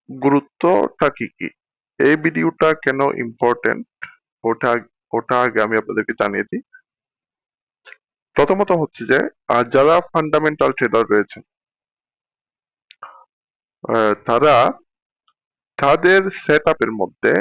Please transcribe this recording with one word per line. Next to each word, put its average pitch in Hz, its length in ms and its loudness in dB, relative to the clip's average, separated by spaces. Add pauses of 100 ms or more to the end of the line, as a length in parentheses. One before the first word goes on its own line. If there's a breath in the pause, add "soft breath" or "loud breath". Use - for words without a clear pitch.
(220)
গুরুত্বটা 143 880 0
কি - 200 -10
কি, - 200 -12 (500)
এই 147 180 4
ভিডিওটা 160 580 0
কেন 135 260 -4
ইম্পর্টেন্ট, 120 880 -2 (580 loud breath)
ওটা, 117 300 -2 (380)
ওটা 123 300 -2
আগে 113 200 0
আমি 110 140 0
আপনাদেরকে 107 360 -4
জানিয়ে 101 320 -4
দিই। 247 180 -10 (1700 loud breath)
প্রথমত 190 380 0
হচ্ছে 156 340 -4
যে, 135 220 0 (200)
আহ, 120 220 2
যারা 147 300 4
ফান্ডামেন্টাল 151 720 -2
ট্রেডার 117 380 0
রয়েছেন, 104 320 -2 (2500 loud breath)
আহ, 110 260 0 (100)
তারা 127 460 2 (1040)
তাদের 180 540 2
সেটআপের 151 600 0
মধ্যে 107 480 -4